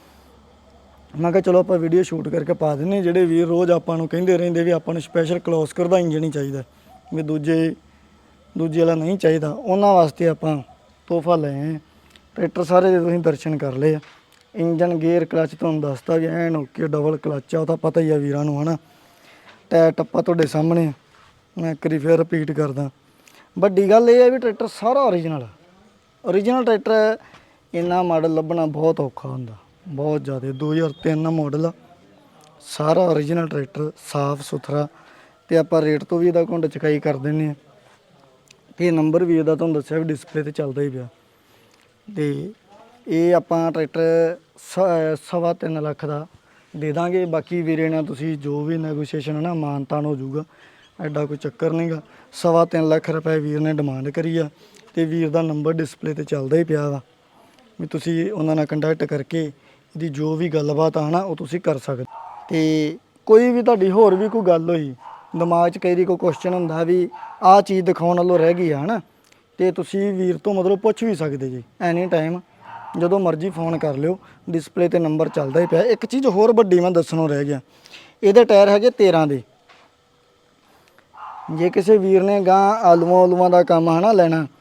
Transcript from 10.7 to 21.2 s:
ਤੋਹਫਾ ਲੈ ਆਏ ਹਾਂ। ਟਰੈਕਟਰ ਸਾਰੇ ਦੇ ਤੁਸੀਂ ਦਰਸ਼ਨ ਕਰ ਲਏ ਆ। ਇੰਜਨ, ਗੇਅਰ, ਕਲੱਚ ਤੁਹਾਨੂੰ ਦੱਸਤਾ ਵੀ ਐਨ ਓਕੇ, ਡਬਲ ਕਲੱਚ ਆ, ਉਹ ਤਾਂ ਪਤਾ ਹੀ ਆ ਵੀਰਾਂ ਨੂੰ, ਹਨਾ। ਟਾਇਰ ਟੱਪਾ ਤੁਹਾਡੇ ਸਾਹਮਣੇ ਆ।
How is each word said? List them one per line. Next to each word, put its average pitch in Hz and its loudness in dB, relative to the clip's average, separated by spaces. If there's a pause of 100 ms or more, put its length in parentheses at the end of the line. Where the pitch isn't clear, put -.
ਤੋਹਫਾ 170 0
ਲੈ 151 -2
ਆਏ 143 -6
ਹਾਂ। 156 -8 (580)
ਟਰੈਕਟਰ 175 -4
ਸਾਰੇ 180 4
ਦੇ 185 4
ਤੁਸੀਂ 170 0
ਦਰਸ਼ਨ 160 -2
ਕਰ 139 -4
ਲਏ 147 0
ਆ। 151 -4 (540)
ਇੰਜਨ, 170 0
ਗੇਅਰ, 165 2
ਕਲੱਚ 160 -2
ਤੁਹਾਨੂੰ 156 -2
ਦੱਸਤਾ 147 -4
ਵੀ 160 0
ਐਨ 165 -2
ਓਕੇ, 151 -6
ਡਬਲ 151 -2
ਕਲੱਚ 143 -6
ਆ, 160 0
ਉਹ 156 -2
ਤਾਂ 165 0
ਪਤਾ 160 0
ਹੀ 160 0
ਆ 151 2
ਵੀਰਾਂ 143 -2
ਨੂੰ, 147 -2
ਹਨਾ। 160 -2 (920)
ਟਾਇਰ 165 4
ਟੱਪਾ 160 -4
ਤੁਹਾਡੇ 170 2
ਸਾਹਮਣੇ 160 0
ਆ। 147 -2 (640)